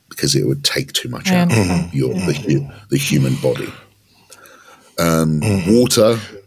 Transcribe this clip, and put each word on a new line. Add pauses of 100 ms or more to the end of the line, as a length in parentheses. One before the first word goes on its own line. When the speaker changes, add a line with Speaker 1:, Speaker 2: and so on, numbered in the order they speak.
Speaker 1:
because
it
would
take
too
much
Speaker 2:
I
Speaker 1:
out
of
Speaker 2:
understand.
Speaker 1:
your,
the
hu-, (220)
the
human
body. (1300)
Um,
Speaker 3:
Mm-hmm.
Speaker 1:
water, (280)